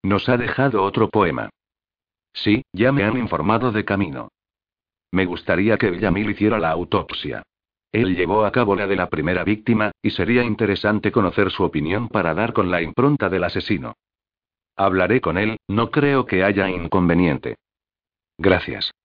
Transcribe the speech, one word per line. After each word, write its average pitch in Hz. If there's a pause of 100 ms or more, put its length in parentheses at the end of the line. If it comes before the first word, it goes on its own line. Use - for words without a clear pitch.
Nos 98
ha 123
dejado 120
otro 98
poema. 71 (840)
Sí, 107
ya 113
me 139
han 113
informado 110
de 104
camino. 78 (800)
Me 92
gustaría 92
que 104
Villamil 101
hiciera 107
la 92
autopsia. 80 (480)
Él 95
llevó 92
a 98
cabo 104
la 101
de 98
la 90
primera 82
víctima, 107 (100)
y 104
sería 120
interesante 104
conocer 92
su -
opinión 87
para 85
dar 107
con 92
la 87
impronta 120
del 87
asesino. 87 (840)
Hablaré 95
con 85
él, 107 (100)
no 110
creo 143
que 92
haya 98
inconveniente. 85 (800)
Gracias. 90 (120)